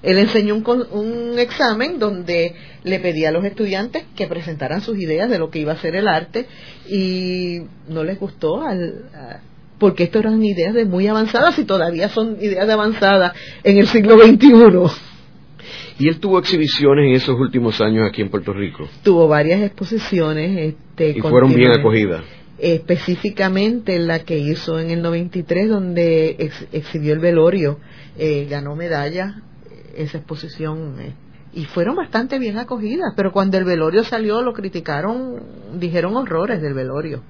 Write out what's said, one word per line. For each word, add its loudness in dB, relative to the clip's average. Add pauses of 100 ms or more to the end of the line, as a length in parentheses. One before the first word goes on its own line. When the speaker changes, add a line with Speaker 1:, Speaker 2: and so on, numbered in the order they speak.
Speaker 1:
Él 2
enseñó 2
un -4
con-, -2
un -6
examen -2
donde -4 (280)
le -4
pedía -2
a 0
los -2
estudiantes -6 (100)
que -6
presentaran -8
sus -6
ideas -2
de 0
lo -4
que -8
iba -4
a -6
ser -6
el -2
arte, -4 (420)
y -4 (280)
no -8
les -6
gustó -6
al, -8
a, -18 (360)
porque 2
esto -2
eran 2
ideas 0
de 2
muy 0
avanzadas 0
y -2
todavía -2
son -4
ideas -2
de 2
avanzada 2 (300)
en 6
el 6
siglo 8
veintiuno. 10 (1080)
Speaker 2:
¿Y 2
él 0
tuvo 2
exhibiciones 2
en 6
esos 0
últimos 0
años 2
aquí -4
en -6
Puerto -4
Rico? -8 (160)
Speaker 1:
Tuvo 6
varias 2
exposiciones, -4
este, -4
Speaker 2:
¿Y -4
fueron 4
bien 6
Speaker 1:
contiene-, 4
Speaker 2:
acogidas? 0 (340)
Speaker 1:
específicamente -2
la -2
que -4
hizo -4
en -6
el -4
noventa -4
y -6
tres, -2
donde 0
ex-, -8
exhibió -4
el -2
velorio, 2 (400)
eh, -4
ganó -8
medalla, -6 (520)
esa -8
exposición, -12
eh, -14 (400)
y -10
fueron -4
bastante -4
bien -6
acogidas, -8
pero -2
cuando 0
el -2
velorio 0
salió -4
lo -4
criticaron, -8 (360)
dijeron -4
horrores -4
del -6
velorio. -8